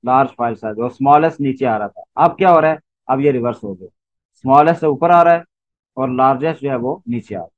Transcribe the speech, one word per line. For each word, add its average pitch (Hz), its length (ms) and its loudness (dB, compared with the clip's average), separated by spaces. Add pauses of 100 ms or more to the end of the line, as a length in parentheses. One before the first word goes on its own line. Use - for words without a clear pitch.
large 127 260 0
file 117 240 -6
size, 107 240 -10
और 110 120 -4
smallest 147 500 0
नीचे 131 240 -4
आ 117 120 -2
रहा 104 120 -6
था, - 160 -18 (120)
अब 175 200 0
क्या 190 140 2
हो 165 100 6
रहा 156 100 2
है, 156 80 -4 (300)
अब 131 120 -2
ये 143 120 2
reverse 120 320 -6
हो 98 100 -12
गया, 90 140 -20 (460)
स्मॉलेस्ट 147 460 2
से 160 60 -2
ऊपर 151 240 0
आ 170 120 6
रहा 170 120 4
है 170 80 -4 (540)
और 131 140 -6
largest 135 520 -2
जो 139 80 -6
है 135 60 -4
वो 127 320 -8
नीचे 117 260 -8
आ 95 40 -8
रहा 85 60 -12
है। 82 140 -20